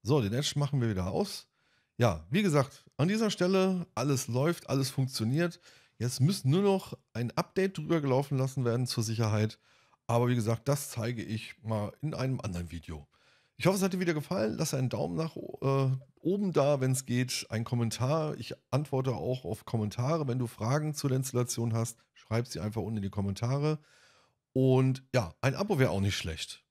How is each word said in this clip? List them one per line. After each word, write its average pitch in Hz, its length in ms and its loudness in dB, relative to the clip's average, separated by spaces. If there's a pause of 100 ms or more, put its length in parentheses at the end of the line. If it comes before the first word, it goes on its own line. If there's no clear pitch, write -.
So, 131 180 2
den 101 120 0
Edge 139 220 -2
machen 143 260 0
wir 113 80 2
wieder 92 220 -2
aus. - 360 -4 (500)
Ja, 82 340 2
wie 190 100 4
gesagt, 147 440 2 (120)
an 147 100 2
dieser 214 220 2
Stelle, 185 640 2
alles 131 340 0
läuft, 139 420 0
alles 131 200 0
funktioniert. 135 720 -2 (400)
Jetzt 123 200 -2
müssen 135 300 4
nur 185 140 4
noch 196 340 2 (160)
ein 226 240 -2
Update 190 400 0
drüber 156 240 2
gelaufen 139 360 2
lassen 131 280 0
werden 120 220 2
zur - 160 -2
Sicherheit. 107 560 2 (480)
Aber 120 200 4
wie 123 80 2
gesagt, 113 320 0
das 143 220 -2
zeige 117 340 -4
ich - 380 -8
mal 107 400 -4
in 151 140 -4
einem 131 260 -2
anderen 87 300 -6
Video. 78 360 -12 (500)
Ich 127 100 0
hoffe, 196 100 4
es 185 60 0
hat 185 100 0
dir 185 60 -2
wieder 170 160 0
gefallen. 196 420 -2
Lass 156 160 -2
einen 131 160 0
Daumen - 260 -4
nach 160 200 -4
o-, - 260 -12
äh, 135 340 2 (240)
oben 190 320 0
da, 143 300 2
wenn's 131 240 0
geht, 123 440 -2
einen 113 140 -2
Kommentar. 127 720 -2
Ich - 180 -10 (160)
antworte 131 420 0
auch 123 320 -4
auf - 200 -6
Kommentare. 123 640 -2
Wenn 127 120 -2
du 120 80 -2
Fragen 147 480 -2
zu - 120 -4
der 131 100 2
Installation 123 560 -2
hast, 113 260 -2 (160)
schreib 120 320 -2
sie - 120 -10
einfach 104 220 -4
unten 110 160 -4
in 101 60 -4
die 98 80 -4
Kommentare. 127 680 -2 (760)
Und 131 500 4 (100)
ja, 107 280 0
ein 135 120 2
Abo 202 240 0
wäre 131 140 4
auch 95 100 0
nicht 98 160 2
schlecht. - 540 -8